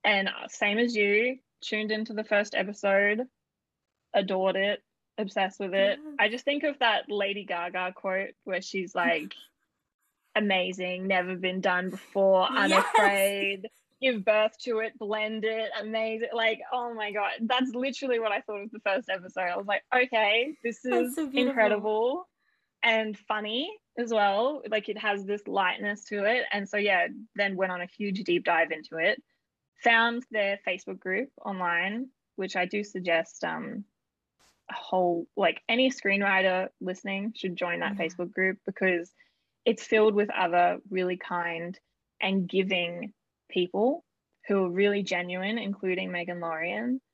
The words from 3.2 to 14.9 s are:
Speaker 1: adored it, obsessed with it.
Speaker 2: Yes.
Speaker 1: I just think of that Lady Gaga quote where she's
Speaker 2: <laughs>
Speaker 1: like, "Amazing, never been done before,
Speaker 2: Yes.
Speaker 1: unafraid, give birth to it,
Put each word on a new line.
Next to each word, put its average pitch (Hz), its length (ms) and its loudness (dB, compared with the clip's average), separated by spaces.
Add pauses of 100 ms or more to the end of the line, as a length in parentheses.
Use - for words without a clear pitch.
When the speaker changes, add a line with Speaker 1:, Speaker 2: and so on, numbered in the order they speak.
Speaker 1:
adored 190 420 2
it, 196 260 0 (360)
obsessed 196 420 -2
with 190 140 -4
it. 196 300 2
Speaker 2:
Yes. 302 160 -12
Speaker 1:
I 208 100 4
just 247 160 -6
think 285 180 0
of 294 160 0
that 220 300 2
Lady 202 360 -2
Gaga 180 500 -4
quote 190 340 -4 (140)
where 185 180 -4
she's 190 340 -6
Speaker 2:
<laughs> 180 80 2
Speaker 1:
like, 170 300 0 (1000)
"Amazing, 185 720 0
never 185 280 2
been 185 260 -2
done 185 280 0
before, 190 640 4
Speaker 2:
Yes. 202 200 2 (240)
Speaker 1:
unafraid, 196 760 2 (320)
give 240 240 0
birth 214 380 4
to 226 160 -2
it, 214 180 -6